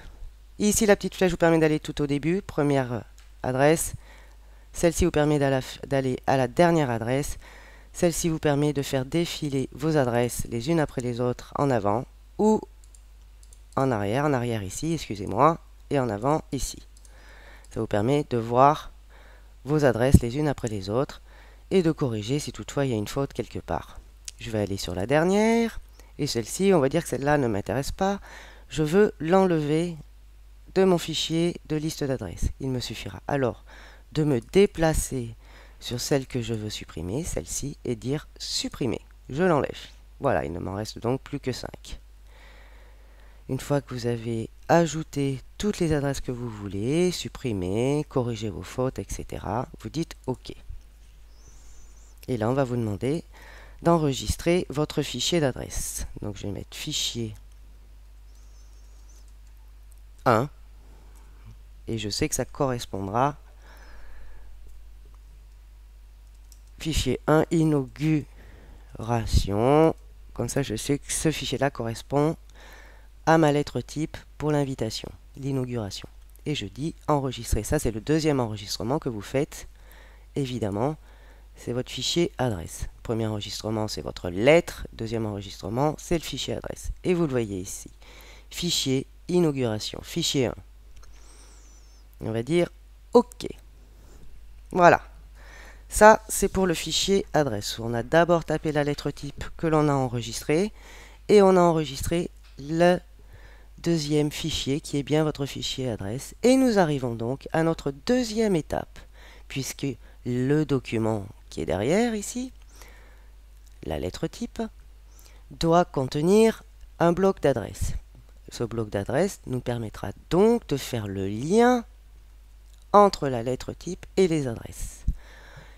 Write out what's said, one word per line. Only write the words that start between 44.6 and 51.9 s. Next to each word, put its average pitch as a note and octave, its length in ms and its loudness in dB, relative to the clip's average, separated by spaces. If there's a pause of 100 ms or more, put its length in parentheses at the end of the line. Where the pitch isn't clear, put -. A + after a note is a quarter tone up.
ajouté C#3+ 720 0 (160)
toutes G#3 220 -2
les D#3+ 120 0
adresses C#3 300 0
que - 100 -6
vous A#2+ 180 -6
voulez, A2 640 -2
supprimé, A#2+ 960 -2
corrigé A#2 420 -2
vos E2 140 -10
fautes, B2+ 360 -4
et G2+ 100 -6
cetera, - 580 -6 (140)
vous - 80 -10
dites - 260 -6 (120)
OK. - 260 -8 (1700)